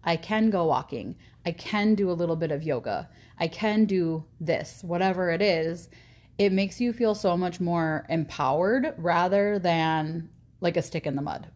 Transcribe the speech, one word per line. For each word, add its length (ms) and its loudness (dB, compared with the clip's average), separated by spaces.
I 140 2
can 340 2
go 160 2
walking. 500 -2
I 60 -2
can 420 0
do 160 2
a 20 0
little 240 0
bit 140 -2
of 120 -4
yoga. 460 -4
I 100 0
can 380 2
do 380 0
this," 460 -4
whatever 460 0
it 100 0
is, 480 0
it 140 4
makes 280 0
you 120 0
feel 220 2
so 220 0
much 240 -2
more 480 0
empowered 880 0
rather 640 2
than 680 0
like 160 0
a 60 0
stick 240 -6
in 100 -2
the 60 -2
mud. 340 -8